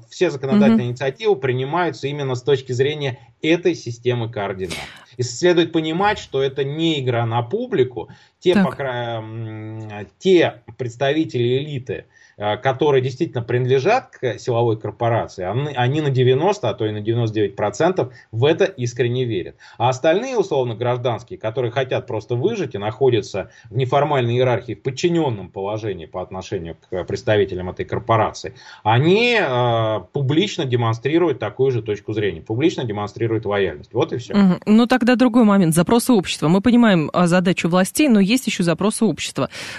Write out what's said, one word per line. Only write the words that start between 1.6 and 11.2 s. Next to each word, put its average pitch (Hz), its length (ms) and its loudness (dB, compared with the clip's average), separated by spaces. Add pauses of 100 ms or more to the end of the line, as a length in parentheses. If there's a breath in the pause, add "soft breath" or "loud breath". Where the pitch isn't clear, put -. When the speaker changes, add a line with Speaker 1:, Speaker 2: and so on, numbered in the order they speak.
Speaker 1:
именно 143 260 -4
с 120 80 -8
точки 135 300 0
зрения 139 480 -2 (200 loud breath)
этой 170 340 2
системы 117 560 -4
координат. 95 460 -6 (400 loud breath)
И 123 60 -4
следует 165 500 2
понимать, 170 460 0
что - 240 -4
это 139 220 -2
не 151 360 -2
игра 120 260 0
на 117 160 0
публику. 185 680 -2 (300 soft breath)
Те, 180 160 2
Speaker 2:
Так. 196 100 4
Speaker 1:
по 131 120 -2
кра-, 120 420 -6
м, 110 720 -10 (300)
те 170 440 2 (160)
представители 135 800 0